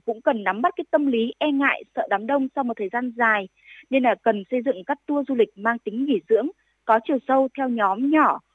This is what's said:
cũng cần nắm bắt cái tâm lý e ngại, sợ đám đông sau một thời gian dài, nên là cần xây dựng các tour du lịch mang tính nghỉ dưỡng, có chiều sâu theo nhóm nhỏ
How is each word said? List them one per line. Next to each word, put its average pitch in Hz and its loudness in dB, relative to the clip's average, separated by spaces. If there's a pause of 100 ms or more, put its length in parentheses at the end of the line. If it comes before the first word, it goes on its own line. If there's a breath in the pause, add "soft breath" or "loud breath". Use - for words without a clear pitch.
cũng 226 -6
cần 226 -2
nắm 190 -2
bắt 349 0
cái 330 -6
tâm 302 2
lý 233 0
e 294 -2
ngại, 269 0 (120)
sợ - -2
đám 202 -2
đông 269 0
sau 277 -2
một 240 -4
thời 202 -4
gian 240 -4
dài, 214 0 (420 loud breath)
nên 262 2
là 233 4
cần 208 0
xây 254 0
dựng 190 -2
các - -4
tour 285 -2
du 269 -2
lịch 226 2
mang 226 -2
tính 226 -6
nghỉ 254 0
dưỡng, 220 2 (380)
có 226 4
chiều 277 2 (100)
sâu 269 2 (100)
theo 262 -2
nhóm 226 0
nhỏ 285 2 (140)